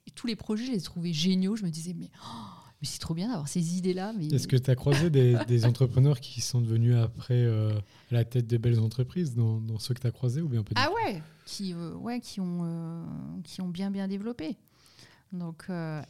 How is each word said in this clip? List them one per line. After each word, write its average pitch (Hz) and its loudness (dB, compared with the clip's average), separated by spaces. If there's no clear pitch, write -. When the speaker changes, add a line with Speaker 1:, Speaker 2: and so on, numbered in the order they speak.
Speaker 1:
tous - -8
les 226 -2
projets, 214 -4
je 269 -4
les 202 0
trouvais 175 -4
géniaux. 185 2
Je 220 -6
me 170 0
disais, 165 -8
mais, 170 -10
oh, - -14
mais 139 -8
c'est - -8
trop - -4
bien 175 -2
d'avoir 170 -4
ces 175 -2
idées-là. 185 -2
Mais 160 -4
Speaker 2:
Est-ce 139 0
que 139 4
t'as 127 4
croisé 143 2
des, 127 8
<laughs> 107 -2
des 120 4
entrepreneurs 127 6
qui - -12
sont 123 0
devenus 117 4
après, 117 0
euh, 110 2
la 117 4
tête 117 0
de 117 2
belles 117 4
entreprises 127 0
dans, 113 2
dans 110 -4
ceux - -4
que 117 -4
t'as 117 0
croisés 127 -2
ou 170 -2
bien 117 0
pas - -4
du 247 4
Speaker 1:
Ah 285 4
Speaker 2:
tout ? 349 0
Speaker 1:
ouais, 302 -2
qui, 185 -8
euh, 170 -8
ouais, 233 -6
qui - -12
ont, 175 -2
euh, 165 -6
qui - -12
ont 185 -4
bien, 190 -4
bien 196 -4
développé. 226 -6
Donc, 170 -10
euh, 160 -6